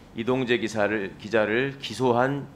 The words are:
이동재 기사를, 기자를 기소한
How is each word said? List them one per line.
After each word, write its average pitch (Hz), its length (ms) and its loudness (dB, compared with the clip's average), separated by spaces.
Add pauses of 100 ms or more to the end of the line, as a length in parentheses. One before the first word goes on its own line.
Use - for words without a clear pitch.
(160)
이동재 120 420 0
기사를, 104 600 -2
기자를 113 640 0
기소한 127 760 0